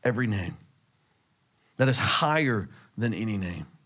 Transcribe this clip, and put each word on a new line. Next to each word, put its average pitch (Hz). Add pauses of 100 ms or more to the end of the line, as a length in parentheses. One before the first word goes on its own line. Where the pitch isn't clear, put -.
every 123
name, 98 (1200)
that 131
is 127
higher 143 (280)
than 113
any 107
name. 87 (180)